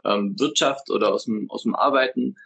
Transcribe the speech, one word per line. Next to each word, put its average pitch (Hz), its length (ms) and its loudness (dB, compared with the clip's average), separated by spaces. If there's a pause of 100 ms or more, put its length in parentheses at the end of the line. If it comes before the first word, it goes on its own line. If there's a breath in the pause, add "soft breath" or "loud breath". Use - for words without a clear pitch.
ähm, 101 340 0
Wirtschaft 143 520 0
oder 104 220 2
aus - 120 -2
dem, 107 260 -4
aus - 120 -8
dem 113 140 -2
Arbeiten, 135 580 2 (120)